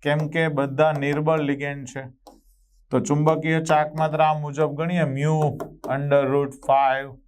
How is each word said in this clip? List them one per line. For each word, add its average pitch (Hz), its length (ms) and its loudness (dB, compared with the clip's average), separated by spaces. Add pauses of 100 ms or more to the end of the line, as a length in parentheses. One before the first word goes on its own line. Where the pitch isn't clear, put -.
કેમ 147 180 2 (120)
કે 165 120 2 (100)
બધા 139 460 2
નિર્બળ 151 480 0
લિગેન્ડ 139 420 -6
છે. 135 100 -10 (880)
તો 131 100 2 (100)
ચુંબકીય 156 580 2
ચાક 151 320 2
માત્ર 156 240 2
આ 156 160 2
મુજબ 147 400 -2
ગણીએ, 170 320 0
મ્યુ 147 240 0 (600)
under 143 260 2 (100)
root 143 240 0 (100)
five 135 400 2 (200)